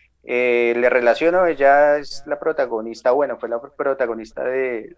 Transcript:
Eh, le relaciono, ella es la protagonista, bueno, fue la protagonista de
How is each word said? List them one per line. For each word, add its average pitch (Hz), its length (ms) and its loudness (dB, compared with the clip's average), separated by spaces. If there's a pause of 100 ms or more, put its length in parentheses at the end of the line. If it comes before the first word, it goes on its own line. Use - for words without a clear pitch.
(260)
Eh, 120 500 2
le 120 120 4
relaciono, 127 580 2
ella 147 520 4
es - 280 -12
la 147 140 -6
protagonista, 120 720 -4
bueno, 131 260 0
fue 117 100 -8
la 117 120 -4
protagonista 131 840 -6
de 127 560 -4